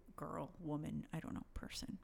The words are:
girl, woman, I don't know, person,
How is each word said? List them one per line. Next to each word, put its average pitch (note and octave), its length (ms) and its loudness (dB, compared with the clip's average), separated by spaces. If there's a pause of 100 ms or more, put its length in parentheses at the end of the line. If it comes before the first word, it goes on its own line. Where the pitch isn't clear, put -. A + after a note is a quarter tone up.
(160)
girl, D3+ 460 0
woman, D3+ 500 4
I D#3+ 80 4
don't - 140 -2
know, - 200 0
person, - 500 0